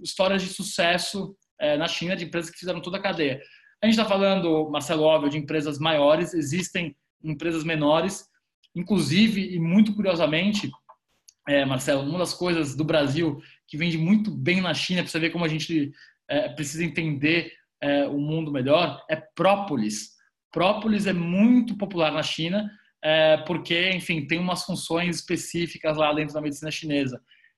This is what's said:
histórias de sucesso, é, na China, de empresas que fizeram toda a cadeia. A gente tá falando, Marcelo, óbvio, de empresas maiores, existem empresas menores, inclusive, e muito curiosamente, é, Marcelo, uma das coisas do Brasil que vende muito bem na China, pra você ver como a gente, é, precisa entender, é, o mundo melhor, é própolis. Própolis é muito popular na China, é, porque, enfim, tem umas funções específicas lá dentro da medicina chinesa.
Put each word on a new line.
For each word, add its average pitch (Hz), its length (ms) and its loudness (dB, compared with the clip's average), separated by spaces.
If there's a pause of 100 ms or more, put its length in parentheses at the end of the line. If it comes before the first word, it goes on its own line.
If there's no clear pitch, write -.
histórias 190 380 0
de 180 80 -4
sucesso, 175 840 -2 (260)
é, 147 160 2
na 160 100 -2
China, 170 280 -4
de 175 100 -6
empresas 165 240 -6
que - 80 -20
fizeram 175 240 -6
toda 180 160 -8
a 196 40 -12
cadeia. 170 380 -2 (420)
A - 40 2
gente 220 100 6
tá 220 100 4
falando, 190 640 2
Marcelo, 147 340 0
óbvio, 156 260 6
de 147 80 -2
empresas 151 420 -4
maiores, 156 540 4
existem 165 640 -4 (280)
empresas 160 400 -4
menores, 160 640 2 (500)
inclusive, 180 800 2
e 175 40 -2
muito 202 360 4
curiosamente, 175 720 0 (800)
é, 143 180 2
Marcelo, 135 360 0
uma 151 180 -4
das 170 140 -2
coisas 165 420 -2
do 151 80 -2
Brasil 147 560 0 (280)
que 147 100 -12
vende 165 200 0
muito 202 340 2
bem 160 300 0
na 175 120 0
China, 180 300 -2
pra - 80 -10
você 165 80 -4
ver 160 100 0
como 170 160 -2
a - 20 2
gente, 151 440 -2 (380)
é, 143 200 0
precisa 151 340 -8
entender, 160 720 0 (280)
é, 143 260 0
o 143 100 -4
mundo 151 340 -2
melhor, 143 580 2
é 156 60 -2
própolis. 156 960 0 (400)
Própolis 208 560 0
é 185 60 0
muito 202 640 4
popular 170 340 0
na 151 120 -2
China, 185 460 -4 (320)
é, 156 360 6
porque, 170 540 -2
enfim, 170 360 -4
tem 160 120 0
umas 180 240 -2
funções 165 520 -2
específicas 160 800 -4
lá 151 180 2
dentro 147 200 -2
da 151 80 -6
medicina 151 300 -8
chinesa. 143 500 -4 (360)